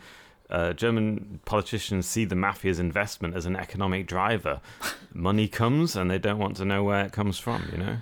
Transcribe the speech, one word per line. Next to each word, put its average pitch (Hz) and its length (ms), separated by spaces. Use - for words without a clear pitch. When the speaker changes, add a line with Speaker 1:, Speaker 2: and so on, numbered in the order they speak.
Speaker 1:
uh, 85 240
"German 107 720
politicians 101 640
see 113 180
the 92 100
mafia's 92 440
investment 87 560
as 85 100
an 92 100
economic 95 520
driver. 92 540
Speaker 2:
<laughs> - 260
Speaker 1:
Money 101 340
comes 143 480
and 92 140
they 95 80
don't 104 220
want 98 180
to 95 80
know 98 180
where 101 220
it 98 60
comes 101 260
from, 110 340
you 85 60
know? 101 240